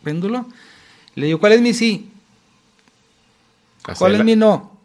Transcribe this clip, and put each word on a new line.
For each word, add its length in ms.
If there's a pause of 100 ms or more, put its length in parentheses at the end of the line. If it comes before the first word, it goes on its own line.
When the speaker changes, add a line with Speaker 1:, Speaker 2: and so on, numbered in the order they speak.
Speaker 1:
péndulo, 420 (680)
le 120
digo, 140
"¿Cuál 120
es 100
mi 120
sí? 360 (1700)
Speaker 2:
Así 140
Speaker 1:
¿Cuál 140
Speaker 2:
de 40
Speaker 1:
es 20
Speaker 2:
la-, 60
Speaker 1:
mi 120
no?" 480